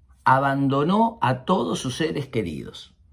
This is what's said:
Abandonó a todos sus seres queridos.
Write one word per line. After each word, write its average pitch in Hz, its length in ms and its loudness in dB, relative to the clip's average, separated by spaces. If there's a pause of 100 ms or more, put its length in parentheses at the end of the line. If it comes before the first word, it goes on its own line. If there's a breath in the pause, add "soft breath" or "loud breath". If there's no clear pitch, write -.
(240)
Abandonó 139 960 2
a - 240 0
todos 220 340 0
sus - 180 -6
seres 156 320 -4
queridos. 76 680 -8 (180)